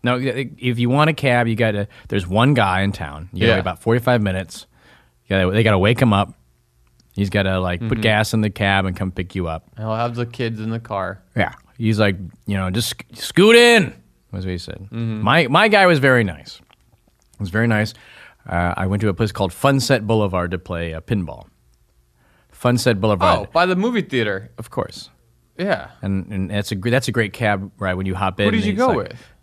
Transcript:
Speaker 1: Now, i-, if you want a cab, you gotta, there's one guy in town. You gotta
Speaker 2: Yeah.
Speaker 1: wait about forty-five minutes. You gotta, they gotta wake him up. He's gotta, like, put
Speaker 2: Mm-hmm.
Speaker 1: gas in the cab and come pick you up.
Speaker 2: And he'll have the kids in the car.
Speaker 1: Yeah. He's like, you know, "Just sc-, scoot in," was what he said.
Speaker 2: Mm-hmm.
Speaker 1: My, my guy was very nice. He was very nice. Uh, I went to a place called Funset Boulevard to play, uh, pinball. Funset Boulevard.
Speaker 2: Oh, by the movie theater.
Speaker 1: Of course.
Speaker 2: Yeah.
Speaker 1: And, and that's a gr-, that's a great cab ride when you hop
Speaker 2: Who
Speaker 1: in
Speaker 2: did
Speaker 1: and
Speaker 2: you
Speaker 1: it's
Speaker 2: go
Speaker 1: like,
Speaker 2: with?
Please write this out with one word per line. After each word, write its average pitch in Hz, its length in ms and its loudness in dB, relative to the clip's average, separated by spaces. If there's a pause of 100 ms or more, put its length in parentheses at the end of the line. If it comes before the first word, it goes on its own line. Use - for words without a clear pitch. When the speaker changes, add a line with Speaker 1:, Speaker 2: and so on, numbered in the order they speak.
Speaker 1:
Now, 123 80 -2
i-, 127 420 -6
if 123 200 -4
you 120 120 0
want 147 200 2
a - 40 -4
cab, 123 340 2
you 113 80 0
gotta, 104 320 -2 (200)
there's 98 180 -2
one 117 280 4
guy 98 280 2
in 98 100 0
town. 78 400 -12
You 92 80 -8
gotta 113 80 4
Speaker 2:
Yeah. 110 80 4
Speaker 1:
wait 95 40 0
about 87 220 -6
forty-five 117 400 0
minutes. 95 440 -6 (600)
You 98 100 0
gotta, 92 160 2
they 110 100 2
gotta 107 160 4
wake 107 220 2
him 117 120 4
up. 98 220 0 (800)
He's 98 180 -4
gotta, 95 280 0
like, 90 220 -4
put 113 180 -6
Speaker 2:
Mm-hmm. - 40 -6
Speaker 1:
gas 107 320 2
in 110 80 2
the 104 80 0
cab 98 360 0
and 90 100 -4
come 92 140 -4
pick 90 240 -10
you 87 140 -4
up. 80 160 -8 (120)
Speaker 2:
And 110 100 -10
he'll 110 100 -4
have 120 180 -4
the 120 120 -4
kids 113 340 -8
in 110 100 -6
the 113 100 -6
car. 98 400 -8 (160)
Speaker 1:
Yeah. 107 160 0 (240)
He's 110 220 0
like, 101 180 2 (300)
you 101 100 -4
know, 92 140 -2
"Just 113 200 -2
sc-, - 140 -14 (100)
scoot 214 420 4
in," 233 360 6 (400)
was 95 140 -8
what 92 60 -4
he 87 60 -4
said. - 200 -12 (120)
Speaker 2:
Mm-hmm. 113 320 -6
Speaker 1:
My, 139 260 4
my 185 200 4
guy 202 180 6
was 165 120 4
very 127 260 4
nice. 76 340 -8
He - 840 -20
was 95 100 -6
very 110 160 0
nice. 107 260 2 (560)
Uh, 87 280 0
I 95 100 -2
went 101 160 -2
to 107 60 0
a 95 60 0
place 107 180 -2
called 95 200 -2
Funset 131 540 0
Boulevard 92 460 0
to 92 60 -6
play, 85 360 -6
uh, 80 60 -10
pinball. 92 460 -6 (1040)
Funset 123 480 0
Boulevard. 107 400 2
Speaker 2:
Oh, 104 120 -10
by 170 140 2
the 185 100 0
movie 220 260 0
theater. 107 560 -4
Speaker 1:
Of 113 120 -16
course. - 400 -8 (460)
Speaker 2:
Yeah. 170 340 -4 (120)
Speaker 1:
And, 95 300 -4
and 95 180 -4
that's 104 220 -4
a - 40 -4
gr-, 95 140 -4
that's 123 180 0
a 117 40 -6
great 107 200 -2
cab 101 460 -2
ride 92 160 -2
when 95 120 -4
you 95 80 -2
hop 95 240 -4
Speaker 2:
Who 104 80 2
Speaker 1:
in 107 60 4
Speaker 2:
did 226 60 0
Speaker 1:
and 196 80 -2
Speaker 2:
you 208 60 -2
Speaker 1:
it's 190 60 -4
Speaker 2:
go 254 100 2
Speaker 1:
like, 190 80 0
Speaker 2:
with? - 280 -8 (180)